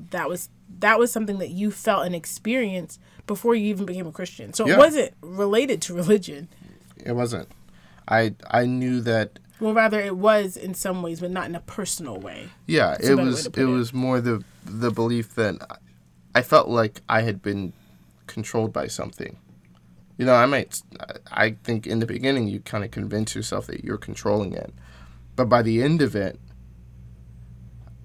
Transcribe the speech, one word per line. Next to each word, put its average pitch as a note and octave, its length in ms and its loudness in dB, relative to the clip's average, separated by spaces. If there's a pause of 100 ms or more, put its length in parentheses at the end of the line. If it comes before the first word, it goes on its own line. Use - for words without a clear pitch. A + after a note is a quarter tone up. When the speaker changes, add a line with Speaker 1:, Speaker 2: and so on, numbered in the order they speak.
(100)
Speaker 1:
that E3+ 180 -4
was, F3 220 -6 (300)
that G#3+ 180 6
was A#3+ 120 4
something G#3 280 -4
that E3 120 -6
you G3+ 200 -2
felt G3 340 0
and F3+ 100 -4
experienced F#3+ 840 -4 (260)
before A#3 280 2
you G#3+ 120 0
even G3 200 -2
became F3+ 200 -6
a D#3 60 -12
Christian. D3+ 400 -12
So A3 140 0
Speaker 2:
Yeah. E3 80 6
Speaker 1:
it G#3 40 8
wasn't D4+ 340 8 (100)
related G3+ 600 0
to F3 120 -8
religion. F3 540 0 (540)
Speaker 2:
It - 100 -6
wasn't. A#2+ 360 -4 (580)
I, A2 280 2 (160)
I B2 160 4
knew B2+ 340 0
that A2+ 380 0 (200)
Speaker 1:
Well, A3 140 -2
rather, A3 280 4
it G3 180 -4
was G3+ 380 4
in F#3 180 -8
some F#3 280 -6
ways, E3 180 -8
but F3+ 100 -6
not F#3 160 -6
in E3+ 80 -10
a E3+ 60 -10
personal D#3 580 -8
way. F#2+ 300 -14 (180)
Speaker 2:
Yeah, D3 260 4
Speaker 1:
That's A2 160 0
a C#3 40 8
Speaker 2:
it C#3 40 8
Speaker 1:
better C3 60 4
way C3 100 2
Speaker 2:
was, A2+ 120 -4
Speaker 1:
to - 60 -8
put - 120 -4
Speaker 2:
it - 20 4
Speaker 1:
it. - 80 4
Speaker 2:
was B2 220 0
more B2+ 260 0
the, A#2 220 0 (220)
the A2+ 260 -2
belief A#2 460 -2
that G#2 200 0 (800)
I A2 80 8
felt - 260 6
like A2 400 0
I A2 140 4
had G#2+ 200 -2
been G2 300 -4 (540)
controlled A2+ 460 -4
by - 140 -4
something. - 500 -10 (800)
You B2+ 80 0
know, B2+ 80 8
I A#2+ 120 8
might, C3+ 360 -2 (500)
I A2 320 2
think A2+ 220 -4
in A2 140 -2
the A2+ 60 0
beginning B2 420 0
you G2 120 -4
kinda G2+ 280 -6
convince G#2+ 460 -4
yourself G#2 340 -6
that - 140 -10
you're G2+ 160 -6
controlling G#2 540 -2
it. G1+ 200 -10 (640)
But B2+ 120 2
by A#2+ 140 6
the A2+ 200 2
end D3+ 200 4
of G#2+ 120 2
it, G2 240 -2 (1700)